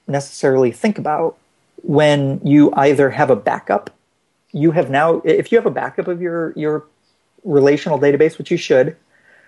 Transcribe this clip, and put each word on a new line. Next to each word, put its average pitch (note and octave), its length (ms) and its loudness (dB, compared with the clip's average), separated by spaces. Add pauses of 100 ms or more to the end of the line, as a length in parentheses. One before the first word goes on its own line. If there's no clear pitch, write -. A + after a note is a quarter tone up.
necessarily C3+ 640 0
think G#3+ 260 -4
about. D#3 400 -6 (460)
When C#3+ 600 0
you D3 320 4
either C#3+ 340 2
have C#3 200 -2
a B2+ 60 4
backup, - 540 -4 (600)
you D#3+ 200 0
have D3+ 180 0
now, D#3+ 340 0
if D#3 280 0
you A#3 60 4
have A#3 80 0
a F#3 60 -2
backup B2+ 360 -8
of F3 140 -8
your, E3+ 340 -6
your D3+ 300 -6 (580)
relational C#3+ 540 2
database, C#3+ 400 2
which - 140 -8
you F3 60 0
should, D3 380 0 (520)